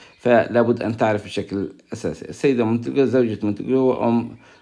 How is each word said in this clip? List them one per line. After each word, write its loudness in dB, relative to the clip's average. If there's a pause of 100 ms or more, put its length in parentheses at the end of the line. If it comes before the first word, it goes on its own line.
(200)
فلابد 2
أن -4
تعرف 0
بشكل -6 (240)
أساسي. -8
السيدة 0
مونتاجيو 0
زوجة 2
مونتاجيو 0
وأم 0 (240)